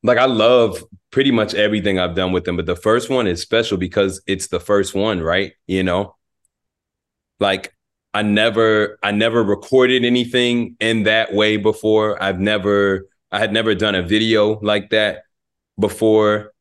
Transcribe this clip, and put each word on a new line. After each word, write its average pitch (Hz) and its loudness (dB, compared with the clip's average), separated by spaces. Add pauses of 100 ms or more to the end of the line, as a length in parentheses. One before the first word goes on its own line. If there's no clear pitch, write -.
like, 120 2
I 127 4
love 117 2 (280)
pretty 139 2
much 110 0
everything 104 0
I've 87 -2
done 92 -2
with 90 -2
them, 90 -4
but 85 -4
the 90 -4
first 117 0
one 127 0
is 107 -4
special 110 -2
because 92 -2
it's 98 -4
the 90 -6
first 101 -2
one, 98 -2
right? 85 -2 (140)
You 92 -2
know? 92 -2 (1200)
Like, 98 -4 (400)
I 110 -2
never, 107 0
I 104 -2
never 113 0
recorded 127 2
anything 120 0
in 113 0
that 107 0
way 107 2
before. 107 0
I've 95 -2
never, 101 0 (220)
I 98 -4
had 107 -2
never 110 0
done 101 0
a 90 -2
video 107 0
like 104 -2
that 107 -2 (540)
before. 107 2